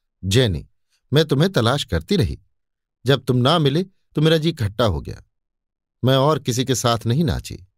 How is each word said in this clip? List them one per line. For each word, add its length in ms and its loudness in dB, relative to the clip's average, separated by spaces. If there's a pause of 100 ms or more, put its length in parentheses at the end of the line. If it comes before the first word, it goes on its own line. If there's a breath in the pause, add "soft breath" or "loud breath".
(240)
"जेनी, 440 0 (440)
मैं 120 4
तुम्हें 280 0
तलाश 320 0
करती 320 -2
रही। 240 -2 (680)
जब 180 0
तुम 120 0
ना 220 2
मिले 240 0
तो 380 -8
मेरा 160 4
जी 160 -2
खट्टा 320 -4
हो 160 0
गया। 220 -16 (840)
मैं 120 2
और 220 2
किसी 260 -4
के 100 0
साथ 320 -2
नहीं 180 0
नाची। 420 -6 (120)